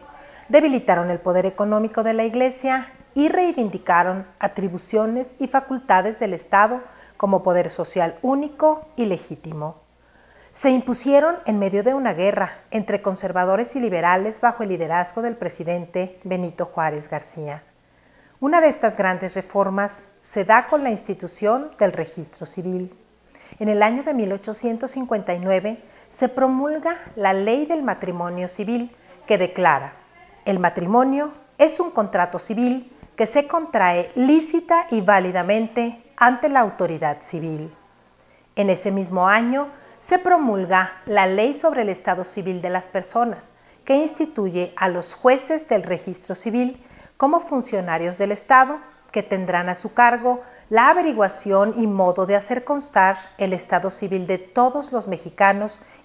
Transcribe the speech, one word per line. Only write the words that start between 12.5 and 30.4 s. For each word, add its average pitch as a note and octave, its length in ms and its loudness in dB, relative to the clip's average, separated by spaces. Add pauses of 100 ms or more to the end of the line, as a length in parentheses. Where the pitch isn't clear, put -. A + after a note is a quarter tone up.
entre G#3 300 -4
conservadores F#3+ 720 -2
y C4 60 -4
liberales F#3 580 0
bajo A3 240 0
el G3+ 60 -6
liderazgo F3 520 -2
del A#3 140 -4
presidente F3 880 -6
Benito F3+ 440 -6
Juárez D3+ 420 -4
García. D3+ 540 -12 (760)
Una D#4+ 220 2
de D#4 80 6
estas A3 260 -2
grandes F#3 400 -4
reformas G3 720 -4 (140)
se G3 240 -4
da A#3+ 220 6
con D4+ 140 2
la B3+ 100 -2
institución G#3 880 -4
del F#3+ 140 2
registro D#3+ 540 -10
civil. F#3 520 -8 (640)
En G#3+ 80 -2
el G#3 160 2
año A#3+ 200 0
de D#4 100 -4
mil G#3+ 180 -2
ochocientos A3+ 600 -8
cincuenta A3+ 420 -4
y F3 60 -4
nueve F#3+ 440 -2 (260)
se B3+ 200 -2
promulga C#4+ 720 -2 (180)
la G3 160 2
Ley A3+ 320 0
del D#4 180 -2
Matrimonio F3+ 640 -6
Civil, A#3 480 -6 (320)
que G#3 100 4
declara: E3+ 540 2 (540)